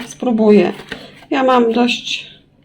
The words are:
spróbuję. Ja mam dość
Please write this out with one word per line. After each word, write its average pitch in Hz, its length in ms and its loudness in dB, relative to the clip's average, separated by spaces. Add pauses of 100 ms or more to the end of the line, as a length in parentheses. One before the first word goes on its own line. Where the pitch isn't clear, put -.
spróbuję. 214 680 2 (580)
Ja 277 140 -2
mam 247 280 2
dość - 600 -4 (320)